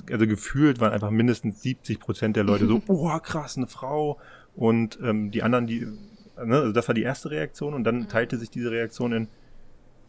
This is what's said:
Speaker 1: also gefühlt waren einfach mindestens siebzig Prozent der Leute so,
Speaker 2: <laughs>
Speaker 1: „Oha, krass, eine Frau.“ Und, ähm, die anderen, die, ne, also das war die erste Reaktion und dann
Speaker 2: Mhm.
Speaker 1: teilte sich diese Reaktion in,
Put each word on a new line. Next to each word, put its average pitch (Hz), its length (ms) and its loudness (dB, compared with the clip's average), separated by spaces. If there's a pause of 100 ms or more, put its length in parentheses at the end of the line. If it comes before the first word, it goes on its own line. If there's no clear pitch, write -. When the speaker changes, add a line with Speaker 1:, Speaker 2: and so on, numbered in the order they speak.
Speaker 1:
also 107 160 4
gefühlt 127 540 2
waren 110 140 4
einfach 104 180 -2
mindestens 113 500 2
siebzig 123 380 -4
Prozent 110 380 -2
der 104 60 4
Leute 101 220 4
so, 110 180 4
Speaker 2:
<laughs> - 40 -20
Speaker 1:
„Oha, 165 320 2
krass, - 380 -8
eine 123 100 -4
Frau.“ 147 500 -4 (380)
Und, 113 480 2
ähm, 107 260 0
die 110 140 -2
anderen, 120 240 2
die, 117 140 -4 (640)
ne, 117 120 2
also 135 160 4
das 120 160 2
war 131 80 2
die 110 80 0
erste 135 260 -4
Reaktion 151 440 -6
und 131 100 -2
dann 117 160 2
Speaker 2:
Mhm. 110 80 -6
Speaker 1:
teilte 120 300 -2
sich 117 120 -8
diese 120 220 -6
Reaktion 117 400 -4
in, 113 160 0 (800)